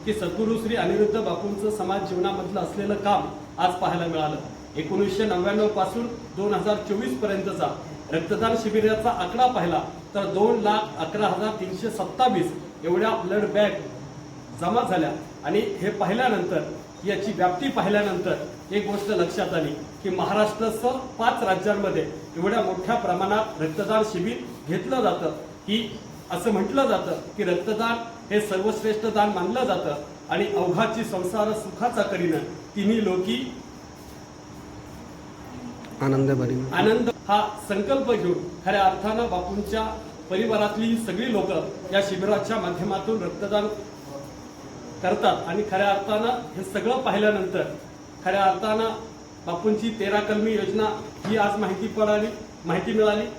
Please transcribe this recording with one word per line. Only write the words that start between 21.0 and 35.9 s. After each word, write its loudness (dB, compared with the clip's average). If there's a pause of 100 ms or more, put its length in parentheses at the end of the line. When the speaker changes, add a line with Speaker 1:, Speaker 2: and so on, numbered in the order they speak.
Speaker 1:
पाच 2
राज्यांमध्ये 2 (240)
एवढ्या 2
मोठ्या 0
प्रमाणात 2
रक्तदान 2
शिबिर 0 (320)
घेतलं 0
जातं. 2 (380)
ही -2 (320)
असं 0
म्हटलं 4
जातं 2 (240)
की 0
रक्तदान 0 (340)
हे 4
सर्वश्रेष्ठ 0
दान 4
मानलं 0
जातं 0 (340)
आणि 2
"अवघाची 2
संसार 0
सुखाचा -2
करीन, 2 (400)
तिन्ही 2
लोकी 0 (2500)